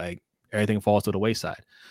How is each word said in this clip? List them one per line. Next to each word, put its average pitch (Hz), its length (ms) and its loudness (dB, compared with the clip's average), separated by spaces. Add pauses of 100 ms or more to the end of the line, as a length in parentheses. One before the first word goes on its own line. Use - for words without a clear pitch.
Like, 87 240 -10 (280)
everything 107 280 0
falls 104 240 4
to 104 80 -2
the 95 80 -2
wayside. 107 420 -2 (280)